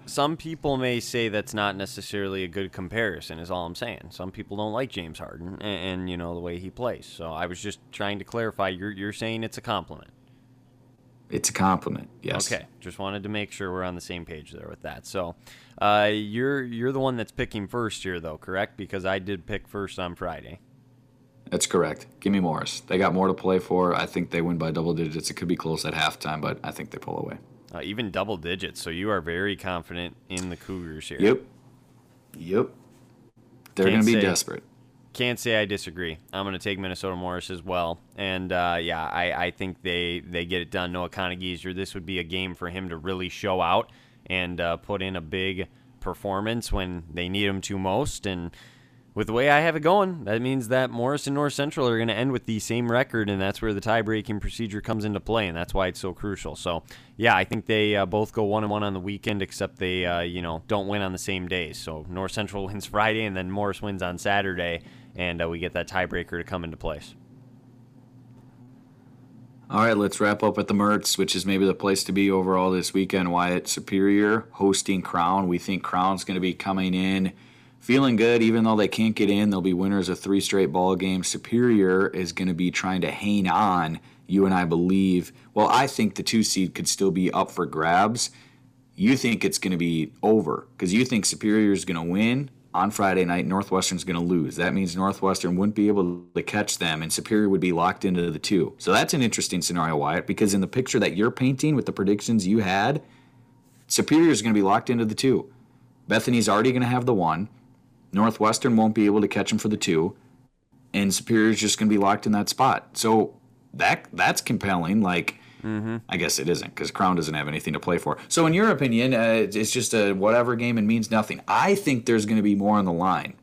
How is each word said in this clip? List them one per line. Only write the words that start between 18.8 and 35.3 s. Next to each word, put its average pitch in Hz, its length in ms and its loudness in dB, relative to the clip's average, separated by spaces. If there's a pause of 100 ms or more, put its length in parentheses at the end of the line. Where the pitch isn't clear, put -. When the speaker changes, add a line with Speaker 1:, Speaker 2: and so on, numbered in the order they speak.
Speaker 1:
I 95 140 0
did 92 280 -8
pick 104 200 -8
first 98 320 -10
on 87 160 -6
Friday. 82 440 -10 (920)
Speaker 2:
That's 87 160 0
correct. 78 400 0 (140)
Give 98 120 0
me 98 80 2
Morris. - 400 -2
They - 160 -4
got 92 160 2
more 92 140 2
to 92 80 2
play 92 240 0
for. 90 360 2
I 85 120 -2
think 87 240 -4
they 85 100 -2
win 85 160 0
by 80 140 -2
double 82 240 0
digits. 80 360 -4
It - 40 -10
could 85 140 -6
be 85 80 0
close 80 280 -4
at 80 100 -4
halftime, 78 460 -2
but 78 220 -4
I 78 80 -8
think 78 200 -12
they - 80 -12
pull 50 200 -8
away. - 200 -8 (340)
Speaker 1:
Uh, 85 100 -10
even 104 280 -6
double 98 260 -4
digits, 85 440 -8
so - 80 -8
you 90 220 -4
are 98 100 0
very 90 360 -4
confident 87 600 -8 (120)
in 92 200 -8
the 87 80 -8
Cougars 82 520 -12
here. 67 120 -8
Speaker 2:
Yep. 120 200 4 (960)
Yep. 95 320 -2 (1080)
They're 95 120 2
Speaker 1:
Can't 101 100 4
Speaker 2:
gonna 110 80 6
be 117 80 6
Speaker 1:
say 110 80 4
Speaker 2:
desperate. - 420 0 (500)
Speaker 1:
Can't 123 260 -2